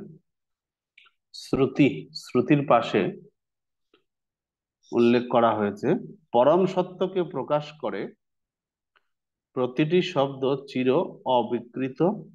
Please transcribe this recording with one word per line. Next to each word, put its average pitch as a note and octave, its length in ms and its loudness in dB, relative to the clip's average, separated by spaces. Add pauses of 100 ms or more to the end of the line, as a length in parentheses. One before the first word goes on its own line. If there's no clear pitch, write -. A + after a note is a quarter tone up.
(1300)
শ্রুতি, - 540 2 (260)
শ্রুতির C#3+ 540 0
পাশে A#2 320 2 (1900)
উল্লেখ A#2+ 380 4
করা A#2 240 4
হয়েছে, G#2 340 -2 (440)
পরম D3+ 340 6
সত্যকে F#3 580 -4
প্রকাশ D3 400 -6 (160)
করে G2+ 200 -6 (1500)
প্রতিটি D#3 500 0
শব্দ C#3 400 -2 (240)
চির B2+ 220 -4 (360)
অবিকৃত B2 760 -2 (320)